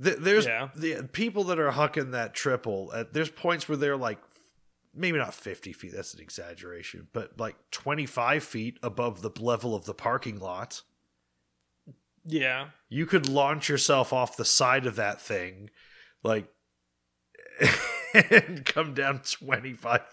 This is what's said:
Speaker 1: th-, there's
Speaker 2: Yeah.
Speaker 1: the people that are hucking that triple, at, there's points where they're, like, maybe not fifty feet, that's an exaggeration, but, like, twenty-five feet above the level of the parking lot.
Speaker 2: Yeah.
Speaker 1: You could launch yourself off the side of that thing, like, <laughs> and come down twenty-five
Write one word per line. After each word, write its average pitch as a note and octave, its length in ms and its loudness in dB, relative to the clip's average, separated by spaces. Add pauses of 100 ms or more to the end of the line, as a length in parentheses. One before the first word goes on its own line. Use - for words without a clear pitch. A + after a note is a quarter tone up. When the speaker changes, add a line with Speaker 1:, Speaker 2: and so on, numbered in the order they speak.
Speaker 1:
th-, E3 160 2
there's G3 280 4
Speaker 2:
Yeah. A#2+ 280 -2
Speaker 1:
the D#3 380 -4
people G#3 320 -2
that F3+ 140 0
are D3 140 2
hucking C#3+ 400 0
that A#2 220 -4
triple, A2 580 -2
at, A2+ 200 -6
there's D#3 180 -2
points E3+ 380 -2
where D3+ 80 0
they're, C#3+ 200 0
like, A#2 240 -4 (720)
maybe E3+ 260 -2
not F2+ 160 -2
fifty - 380 -12
feet, F2 200 -16
that's - 220 -10
an - 60 -20
exaggeration, F2 920 -14
but, - 260 -10
like, A2 180 -6 (140)
twenty-five C#3+ 720 0
feet A#2 400 -6
above A2 400 -2
the G#2+ 160 -6
level A#2 360 0
of F2+ 100 -6
the G#2 100 -8
parking A#2 460 -4
lot. F#2 420 -10 (1400)
Speaker 2:
Yeah. C#3 460 -2 (180)
Speaker 1:
You D3 180 -2
could D#3 220 2
launch C#3+ 400 2
yourself C3+ 440 4
off B2+ 240 0
the A#2 80 -4
side B2+ 420 4
of G#2 100 -2
that G#2 240 -2
thing, F#2+ 500 -6 (540)
like, A2 260 0 (1120)
<laughs> - 540 0
and F3+ 500 8
come D#3 300 0
down C#3 260 -2
twenty-five A#2+ 920 -2